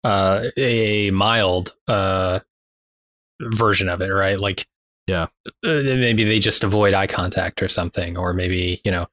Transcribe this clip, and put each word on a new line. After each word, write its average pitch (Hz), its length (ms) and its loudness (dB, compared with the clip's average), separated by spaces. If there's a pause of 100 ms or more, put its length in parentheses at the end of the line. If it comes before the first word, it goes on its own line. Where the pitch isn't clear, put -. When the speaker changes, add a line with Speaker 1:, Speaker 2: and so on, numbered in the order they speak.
Speaker 1:
uh, 98 420 2 (120)
a 110 540 0
mild, 95 640 0 (140)
uh, 95 520 0 (1000)
version 110 480 0
of 87 140 -2
it, 95 60 -2
right? 95 320 0
Like, 101 260 -4 (400)
Speaker 2:
Yeah. 90 200 -2 (200)
Speaker 1:
uh, - 40 -14 (120)
maybe 127 640 2
they 107 140 2
just 104 260 0
avoid 101 300 4
eye 98 120 2
contact 92 560 -4
or 92 60 -2
something, 87 480 -4
or 90 160 -4
maybe, 90 520 -2
you 104 60 0
know 87 220 -2